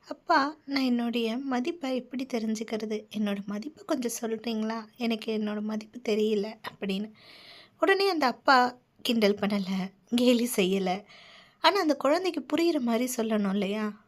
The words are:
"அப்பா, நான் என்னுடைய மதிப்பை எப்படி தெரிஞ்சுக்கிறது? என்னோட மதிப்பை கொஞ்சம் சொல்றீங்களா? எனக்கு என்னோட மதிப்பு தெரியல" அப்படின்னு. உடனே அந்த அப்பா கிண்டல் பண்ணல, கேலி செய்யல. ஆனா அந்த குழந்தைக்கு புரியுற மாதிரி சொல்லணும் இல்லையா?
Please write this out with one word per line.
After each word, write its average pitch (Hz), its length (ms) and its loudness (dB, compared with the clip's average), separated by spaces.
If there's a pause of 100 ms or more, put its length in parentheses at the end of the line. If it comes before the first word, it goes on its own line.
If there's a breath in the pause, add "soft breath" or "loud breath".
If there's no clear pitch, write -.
"அப்பா, 294 560 0
நான் 277 180 -2
என்னுடைய 240 540 0
மதிப்பை 262 600 -4
எப்படி 254 360 -6
தெரிஞ்சுக்கிறது? 220 720 -4 (140)
என்னோட 202 180 -2 (100)
மதிப்பை 214 400 -10
கொஞ்சம் 247 340 -2
சொல்றீங்களா? 220 640 -6 (120)
எனக்கு 226 420 -4
என்னோட 208 220 -4
மதிப்பு 214 480 -8
தெரியல" 214 540 0
அப்படின்னு. 202 480 -6 (680 loud breath)
உடனே 381 280 4
அந்த 311 180 2
அப்பா 247 500 4 (260)
கிண்டல் 208 380 2
பண்ணல, 202 300 0 (440)
கேலி 240 420 4
செய்யல. 190 460 0 (580 loud breath)
ஆனா 370 200 4
அந்த 302 160 2
குழந்தைக்கு 330 440 0
புரியுற 311 380 0
மாதிரி 240 380 0
சொல்லணும் 214 340 0
இல்லையா? 208 420 -2 (160)